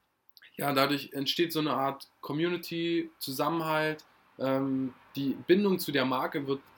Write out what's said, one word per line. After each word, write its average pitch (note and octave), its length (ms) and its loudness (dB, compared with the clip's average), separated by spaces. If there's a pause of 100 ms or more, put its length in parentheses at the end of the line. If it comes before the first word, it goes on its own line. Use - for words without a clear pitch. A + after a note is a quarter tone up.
(560)
ja, C#3+ 160 0
dadurch C#3 400 2
entsteht C#3+ 400 0
so D#3 80 0
eine D3 140 0
Art C3+ 340 -2 (140)
Community, E3+ 960 -2
Zusammenhalt, D#3 840 0 (340)
ähm, C3+ 560 0 (200)
die C#3 220 -2 (100)
Bindung F#3+ 320 4
zu D#3+ 140 -4
der C3+ 140 4
Marke C#3 400 -2
wird C3+ 140 -2 (180)